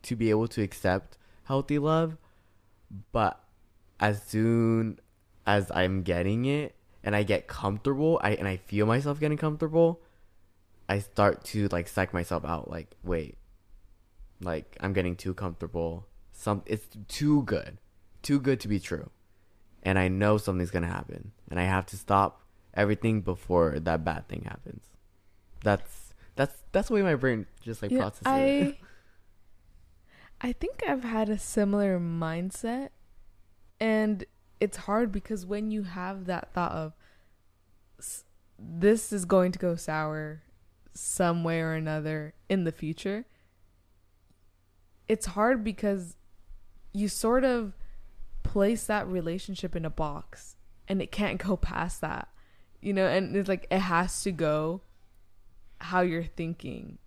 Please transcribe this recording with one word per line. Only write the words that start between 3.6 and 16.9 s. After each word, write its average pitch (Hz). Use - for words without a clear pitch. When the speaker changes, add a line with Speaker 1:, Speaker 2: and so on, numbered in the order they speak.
Speaker 1:
as 104
soon 113
as 101
I'm 92
getting 92
it 143
and 104
I 104
get 101
comfortable, 139
I, 104
and 98
I 92
feel 104
myself 143
getting 151
comfortable, 160
I 101
start -
to, 101
like, 87
psych -
myself 87
out. 80
Like, 80
wait, 85
like, 82
I'm 95
getting 90
too 92
comfortable, 85
some, 104
it's -